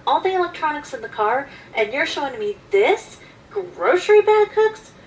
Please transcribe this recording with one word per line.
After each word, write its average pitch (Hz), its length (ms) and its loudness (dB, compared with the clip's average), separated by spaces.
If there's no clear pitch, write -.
all 285 120 2
the 381 140 0
electronics 320 600 -4
in 233 80 -10
the 220 80 -12
car, 233 400 -2
and 214 180 -2
you're 294 120 -2
showing 277 340 -6
me 208 180 -6
this 254 460 0
grocery 381 720 2
bag 415 280 4
hooks? 427 420 -2